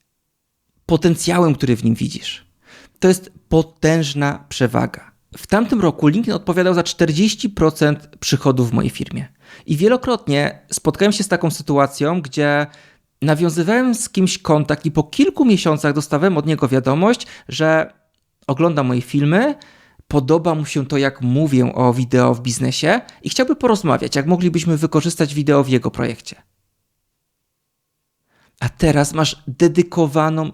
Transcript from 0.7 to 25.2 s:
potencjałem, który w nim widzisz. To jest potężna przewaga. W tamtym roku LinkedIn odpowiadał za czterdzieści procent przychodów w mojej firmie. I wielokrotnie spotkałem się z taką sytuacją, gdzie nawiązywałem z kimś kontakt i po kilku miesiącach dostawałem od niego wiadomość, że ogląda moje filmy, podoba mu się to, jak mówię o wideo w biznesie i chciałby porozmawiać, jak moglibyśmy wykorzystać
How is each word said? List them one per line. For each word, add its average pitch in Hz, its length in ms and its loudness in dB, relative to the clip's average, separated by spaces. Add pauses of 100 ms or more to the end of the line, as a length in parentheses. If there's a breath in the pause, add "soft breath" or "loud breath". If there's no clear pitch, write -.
potencjałem, 170 680 2
który 123 220 0
w 113 80 -10
nim 110 100 2
widzisz. - 520 -8 (520 loud breath)
To 185 100 4
jest 185 240 0 (160)
potężna 156 1000 0
przewaga. - 680 -2 (220)
W - 100 -18
tamtym 226 340 0
roku 160 280 2
LinkedIn 202 260 0
odpowiadał 180 400 0
za 170 80 0
czterdzieści 175 680 0
procent 156 580 0 (120)
przychodów 127 500 0
w - 20 -4
mojej - 180 -2
firmie. - 380 -10 (380 loud breath)
I 151 100 -2
wielokrotnie 202 840 0 (140)
spotkałem 202 400 0
się 208 120 -4
z - 40 -10
taką 170 220 0
sytuacją, 143 720 -2
gdzie 147 440 -2 (560 soft breath)
nawiązywałem 170 720 0
z - 140 -8
kimś 185 300 -2
kontakt 151 480 0
i 151 40 -2
po 151 120 0
kilku 285 420 0
miesiącach 160 480 2
dostawałem 151 440 0
od 147 100 -2
niego 147 220 0
wiadomość, 139 580 0 (220 loud breath)
że 156 440 0 (540)
ogląda 147 360 0
moje 123 200 0
filmy, 175 520 0 (540 soft breath)
podoba 160 460 0
mu 151 100 -4
się 143 220 -4
to, 143 120 -4
jak 135 220 -2
mówię 127 540 2
o 123 200 2
wideo 123 400 2
w 120 60 -6
biznesie 131 600 -2 (220 loud breath)
i - 60 -8
chciałby 262 280 0
porozmawiać, 135 600 0
jak 139 100 -2
moglibyśmy 170 500 0
wykorzystać 156 580 -2